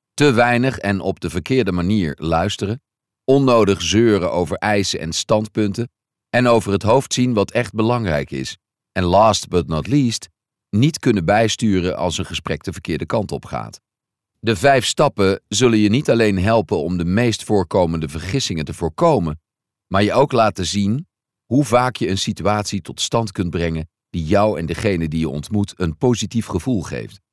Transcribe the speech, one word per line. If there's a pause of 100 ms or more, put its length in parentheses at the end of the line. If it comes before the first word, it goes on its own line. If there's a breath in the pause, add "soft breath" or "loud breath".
(140)
te
weinig
en
op
de
verkeerde
manier
luisteren, (420)
onnodig
zeuren
over
eisen
en
standpunten (400)
en
over
het
hoofd
zien
wat
echt
belangrijk
is, (340)
en
last
but
not
least, (400)
niet
kunnen
bijsturen
als
een
gesprek
de
verkeerde
kant
op
gaat. (580)
De
vijf
stappen
zullen
je
niet
alleen
helpen
om
de
meest
voorkomende
vergissingen
te
voorkomen, (460)
maar
je
ook
laten
zien (380)
hoe
vaak
je
een
situatie
tot
stand
kunt
brengen (220)
die
jou
en
degene
die
je
ontmoet
een
positief
gevoel
geeft. (120)